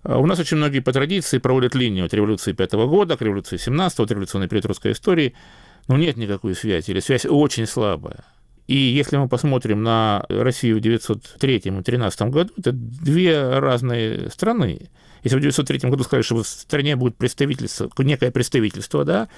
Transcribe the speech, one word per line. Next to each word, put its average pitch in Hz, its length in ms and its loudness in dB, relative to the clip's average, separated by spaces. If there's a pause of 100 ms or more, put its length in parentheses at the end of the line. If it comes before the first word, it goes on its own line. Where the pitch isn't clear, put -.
А 123 160 0
у 135 80 4
нас 175 120 2
очень 156 200 0
многие 143 220 2
по 127 120 0
традиции 143 460 0
проводят 127 360 2
линию 110 300 0
от 82 80 -2
революции 104 400 2
пятого 101 340 0
года 165 300 2
к 123 60 -6
революции 104 340 -2
семнадцатого, 139 480 0
от 98 60 -4
революционной 98 380 -2
период 101 180 -2
русской 104 260 -2
истории. 156 400 0 (560)
Но 131 80 4
нет 151 220 2
никакой 101 360 -4
связи, 92 360 -2
или 92 100 0
связь 127 240 0
очень 143 420 2
слабая. 104 600 -4 (400)
И 151 100 0
если 139 400 2
мы 139 120 2
посмотрим 120 540 0
на 110 460 2
Россию 113 480 0
в 110 40 0
девятьсот 110 440 0 (160)
третьем 98 400 0
и - 20 -10
тринадцатом 113 480 0
году, 165 260 0
это 170 140 0
две 135 880 0
разные 120 720 0
страны. 185 600 -2 (320)
Если 131 140 0
в 135 40 2
девятьсот 143 260 0
третьем 135 240 -2
году 135 120 0
сказали, 120 200 0
что 117 140 0
в 110 100 -2
стране 143 500 -2
будет 127 180 0
представительство, - 840 -4
некое 135 320 2
представительство, 123 720 -2
да, 190 340 0